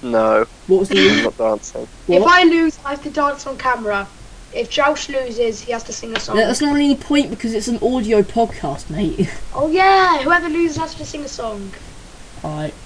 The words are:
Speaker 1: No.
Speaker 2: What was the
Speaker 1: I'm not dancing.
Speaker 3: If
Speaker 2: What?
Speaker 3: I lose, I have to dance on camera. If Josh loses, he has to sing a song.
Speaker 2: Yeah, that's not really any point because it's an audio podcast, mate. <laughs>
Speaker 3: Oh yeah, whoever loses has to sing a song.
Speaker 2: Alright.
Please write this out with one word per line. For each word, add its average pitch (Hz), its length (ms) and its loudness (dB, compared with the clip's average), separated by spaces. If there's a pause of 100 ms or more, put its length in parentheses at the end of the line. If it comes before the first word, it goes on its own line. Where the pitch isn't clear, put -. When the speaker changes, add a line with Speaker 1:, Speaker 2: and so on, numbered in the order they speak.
Speaker 1:
No. 110 420 4 (200)
Speaker 2:
What 185 140 4
was 196 100 -2
the 190 200 6
Speaker 1:
I'm - 140 2
not - 140 -2
dancing. 110 500 -2 (200)
Speaker 3:
If 185 140 6
Speaker 2:
What? 330 80 6
Speaker 3:
I 359 140 8
lose, 330 400 4
I 285 60 -6
have 285 140 -8
to 302 60 -8
dance 285 360 -2
on 269 120 -8
camera. 214 480 -2 (460)
If 233 180 -6
Josh 294 380 0
loses, 240 540 -2
he 240 100 -8
has 226 120 -6
to 226 80 -12
sing 226 240 -12
a - 40 -2
song. - 160 -2
Speaker 2:
Yeah, 220 100 6
that's 240 140 -2
not 294 120 2
really 285 120 2
any 285 120 4
point 285 340 0
because 226 240 -6
it's 214 140 -4
an 233 140 -2
audio 226 400 2
podcast, - 680 -2
mate. 165 380 -2 (140)
<laughs> - 120 -10
Speaker 3:
Oh 285 140 -2
yeah, 370 540 4
whoever 339 260 0
loses 320 280 -2
has 320 200 -6
to 302 80 -12
sing 294 200 -10
a 277 40 -12
song. 208 440 -10 (720)
Speaker 2:
Alright. 151 300 -6 (120)